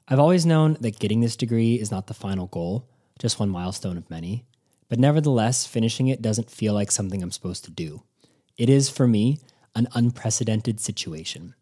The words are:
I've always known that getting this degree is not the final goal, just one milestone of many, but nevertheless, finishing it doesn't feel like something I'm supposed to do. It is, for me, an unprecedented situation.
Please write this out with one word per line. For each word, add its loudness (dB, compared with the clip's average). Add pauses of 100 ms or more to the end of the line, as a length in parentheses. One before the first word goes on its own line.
I've 4
always 6
known 4
that -4
getting 2
this 2
degree 2
is -4
not -4
the -10
final -4
goal, -6 (300)
just -2
one 0
milestone -6
of -12
many, -8 (420)
but -2
nevertheless, 2
finishing 0
it -2
doesn't -2
feel -2
like 0
something -4
I'm -6
supposed -10
to -18
do. -10 (540)
It 2
is, 6
for 2
me, 2 (360)
an 0
unprecedented -2
situation. -10